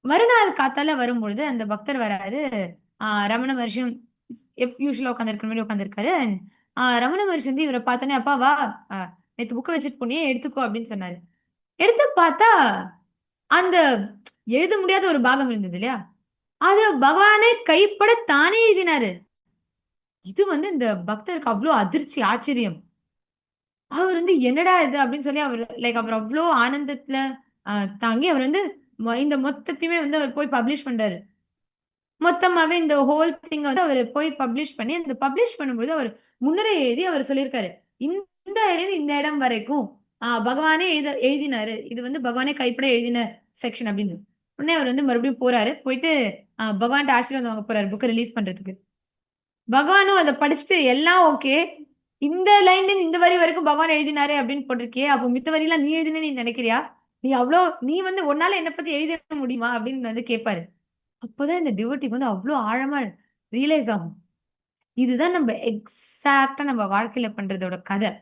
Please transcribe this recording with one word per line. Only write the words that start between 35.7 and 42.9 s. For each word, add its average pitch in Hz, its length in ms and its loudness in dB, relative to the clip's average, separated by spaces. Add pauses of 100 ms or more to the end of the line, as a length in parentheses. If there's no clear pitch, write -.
அவர் 285 320 -4 (180)
முன்னுரை 370 380 0
எழுதி 277 300 0
அவர் 311 160 0
சொல்லியிருக்காரு, 262 500 -4 (260)
"இந்த 381 760 -4
இடம், 359 260 -2
இந்த 294 180 -2
இடம் 294 200 -2
வரைக்கும், 240 640 -2 (200)
ஆ, 226 240 -2
பகவானே 311 440 2
எழுத-, 294 320 -2
எழுதினாரு, 262 720 -2
இது 240 100 -8
வந்து 269 180 -8
பகவானே 254 360 -2
கைப்பட 262 320 -2
எழுதின 240 560 -2 (180)